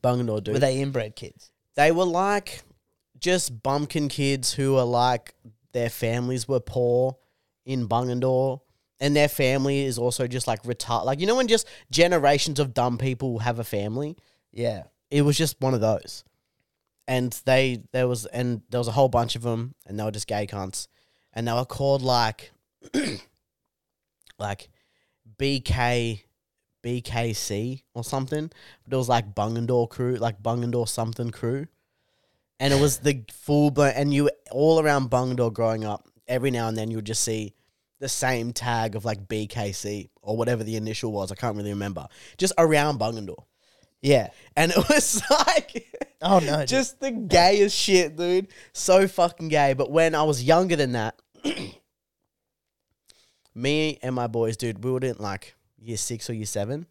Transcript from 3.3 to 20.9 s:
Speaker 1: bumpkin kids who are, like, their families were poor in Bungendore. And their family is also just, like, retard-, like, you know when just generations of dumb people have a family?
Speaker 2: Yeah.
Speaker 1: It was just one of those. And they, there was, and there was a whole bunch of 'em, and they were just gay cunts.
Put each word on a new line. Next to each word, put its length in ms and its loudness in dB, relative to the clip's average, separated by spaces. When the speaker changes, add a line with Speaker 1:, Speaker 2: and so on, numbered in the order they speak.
Speaker 1:
bumpkin 440 0
kids 460 0
who 240 2
are, 80 4
like, 480 0
their 160 -2
families 580 -4
were 120 0
poor 580 0
in 220 -4
Bungendore. 720 0
And 140 2
their 140 4
family 520 0
is 160 -2
also 300 -2
just, 200 -6
like, 160 -2
retard-, 420 -2
like, 140 -2
you 60 -2
know 100 2
when 120 2
just 200 2
generations 680 4
of 140 0
dumb 260 0
people 400 -4
have 180 -2
a 60 -6
family? 520 -4
Speaker 2:
Yeah. 320 -4
Speaker 1:
It 140 4
was 140 4
just 220 -2
one 140 0
of 80 2
those. 420 -2
And 240 0
they, 360 4
there 160 0
was, 200 -4
and 420 -4
there 100 -2
was 80 -4
a 40 -6
whole 180 4
bunch 260 0
of 100 -8
'em, 280 -4
and 120 -8
they 40 -4
were 80 -4
just 160 -10
gay 180 -4
cunts. 420 -10